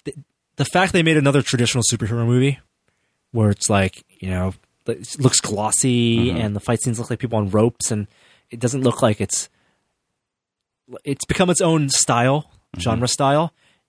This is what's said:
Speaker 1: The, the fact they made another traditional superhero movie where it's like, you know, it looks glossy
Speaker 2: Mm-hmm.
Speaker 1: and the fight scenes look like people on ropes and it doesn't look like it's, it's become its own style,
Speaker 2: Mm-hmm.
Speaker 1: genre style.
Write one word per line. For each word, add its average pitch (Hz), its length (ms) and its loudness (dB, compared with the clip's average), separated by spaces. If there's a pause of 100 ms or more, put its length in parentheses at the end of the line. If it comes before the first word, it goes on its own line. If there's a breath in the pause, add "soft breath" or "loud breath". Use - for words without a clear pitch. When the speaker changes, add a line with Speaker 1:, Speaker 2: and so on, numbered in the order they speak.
Speaker 1:
The, - 80 -10 (420)
the 143 100 0
fact 180 280 0
they 175 100 4
made 160 140 4
another 139 260 4
traditional 120 400 0
superhero 117 420 -2
movie 127 320 2 (760)
where 107 200 4
it's - 180 -2
like, 98 340 0 (160)
you 92 120 -8
know, 92 220 -2 (340)
it 117 320 -8
looks 131 200 2
glossy 117 920 0
Speaker 2:
Mm-hmm. 85 80 -4
Speaker 1:
and 104 180 -2
the 101 40 -4
fight 117 220 -2
scenes 117 180 -4
look 120 120 -8
like 113 80 -6
people 113 180 -4
on 104 140 0
ropes 110 400 0
and 104 160 -4 (420 soft breath)
it 117 100 -14
doesn't 123 220 -2
look 123 220 0
like 107 180 2
it's, - 280 -6 (1500)
it's 139 220 -6
become 180 260 0
its 170 100 0
own 160 280 2
style, 135 600 2 (260)
Speaker 2:
Mm-hmm. 87 60 -10
Speaker 1:
genre 120 260 0
style. 143 460 0 (360)